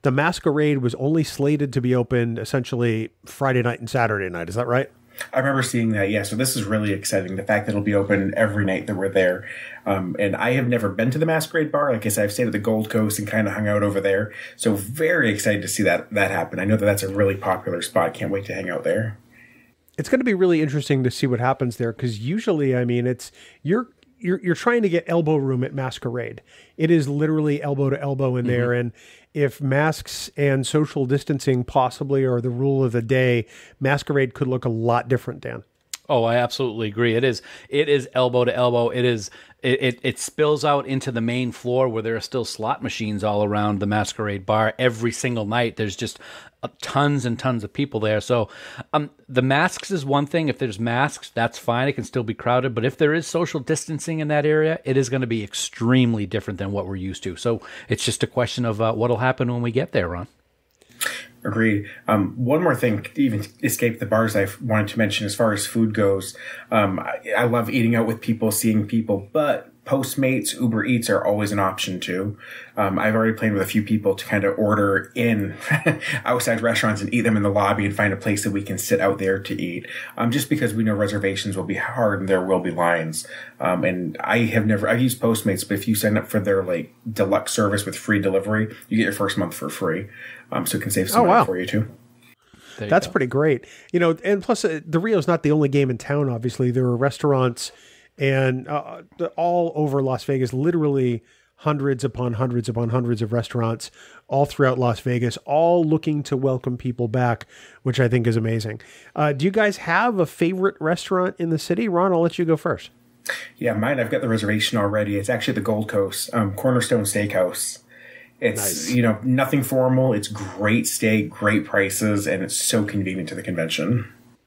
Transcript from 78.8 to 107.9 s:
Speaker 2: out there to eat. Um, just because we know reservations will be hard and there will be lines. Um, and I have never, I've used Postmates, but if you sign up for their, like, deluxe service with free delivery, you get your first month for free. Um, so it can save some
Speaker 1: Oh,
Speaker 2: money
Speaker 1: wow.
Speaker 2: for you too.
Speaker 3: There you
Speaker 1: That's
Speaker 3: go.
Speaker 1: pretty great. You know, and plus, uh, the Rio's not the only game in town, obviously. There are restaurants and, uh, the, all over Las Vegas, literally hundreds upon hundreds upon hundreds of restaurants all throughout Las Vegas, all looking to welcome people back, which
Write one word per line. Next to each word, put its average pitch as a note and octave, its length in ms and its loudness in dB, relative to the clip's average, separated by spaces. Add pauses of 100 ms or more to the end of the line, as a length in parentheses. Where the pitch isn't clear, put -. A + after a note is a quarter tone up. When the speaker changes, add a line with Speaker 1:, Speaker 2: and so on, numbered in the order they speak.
Speaker 2:
out G2 180 2
there F#2+ 220 0
to D#2+ 200 -6
eat. F2 280 -6 (280)
Um, A#2 140 0
just C3 180 0
because B2 240 0
we A2 120 0
know G#2+ 100 2
reservations G2 600 -2
will F2+ 80 -4
be F2+ 100 -4
hard G2+ 460 0
and F#2+ 80 -4
there F#2 160 2
will F#2 160 2
be F2+ 100 -4
lines. E2 560 0 (320)
Um, F2 240 0
and F2+ 380 -2
I A2+ 240 2
have G#2+ 220 2
never, G#2+ 220 2
I've A#2 140 2
used B2 180 0
Postmates, A2 460 0
but G2+ 80 -2
if G2 140 -4
you A2 80 2
sign G#2+ 200 2
up - 120 -2
for G#2+ 100 0
their, G2 240 2
like, F2 320 -4 (180)
deluxe G2 380 0
service G2+ 340 0
with F#2 120 -8
free G#2 240 0
delivery, G2+ 520 0 (160)
you A2 100 0
get A2 40 4
your G2 100 0
first G2+ 240 -4
month F2 180 -2
for - 140 -8
free. F#2 380 -4 (460)
Um, - 120 -4
so - 140 -2
it - 40 -4
can - 100 -4
save F#2 180 0
some A#3 120 4
Speaker 1:
Oh, - 40 6
Speaker 2:
money F#3+ 140 6
Speaker 1:
wow. C#3+ 40 4
Speaker 2:
for F#2 140 -2
you F#2 80 -4
too. G#2+ 220 0 (920)
Speaker 3:
There G#2+ 80 -6
you G#2 40 -4
Speaker 1:
That's F3 180 4
Speaker 3:
go. - 40 -14
Speaker 1:
pretty C3 140 0
great. C3+ 400 2 (240)
You F3 80 0
know, E3 240 4
and G3 220 0
plus, A#3 200 0
uh, D#3+ 220 0
the D#3+ 140 2
Rio's G3+ 260 2
not E3+ 160 2
the C#3+ 80 4
only D3+ 200 4
game C#3 200 4
in A#2 80 -2
town, C#3+ 300 -2
obviously. B2 420 0
There B2+ 140 2
are B2 120 2
restaurants C3 760 0 (460)
and, C3+ 500 2
uh, - 320 -6 (160)
the, E3+ 120 -4
all E3+ 460 0
over C#3 280 2
Las B2+ 220 -2
Vegas, C3 280 0
literally C#3 720 2 (340)
hundreds C#3 480 0
upon B2 300 -2
hundreds A#2+ 340 0
upon A#2 220 -2
hundreds A#2+ 320 0
of G#2+ 100 -2
restaurants A#2 580 -2 (380)
all C#3 160 2
throughout C3 340 2
Las A#2+ 220 2
Vegas, B2 460 -2
all E3+ 360 4
looking D#3 420 0
to C#3 120 -2
welcome B2+ 400 -2
people A#2+ 320 -4
back, A#2+ 380 0 (360)
which B2+ 160 0